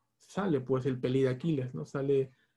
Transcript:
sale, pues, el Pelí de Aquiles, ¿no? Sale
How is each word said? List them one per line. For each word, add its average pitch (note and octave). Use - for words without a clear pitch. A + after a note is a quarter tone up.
sale, F3+
pues, C3
el B2+
Pelí B2+
de C3
Aquiles, B2+
¿no? D3+
Sale C3+